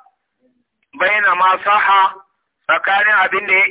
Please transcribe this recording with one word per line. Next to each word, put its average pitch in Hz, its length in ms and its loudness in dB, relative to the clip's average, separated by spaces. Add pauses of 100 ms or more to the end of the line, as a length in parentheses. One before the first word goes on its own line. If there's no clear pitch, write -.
(1000)
bayyana 196 360 0
ma 185 280 0
saha 202 500 2 (560)
tsakanin 202 540 0
abin 185 240 -4
da 190 60 -2
ya 196 180 2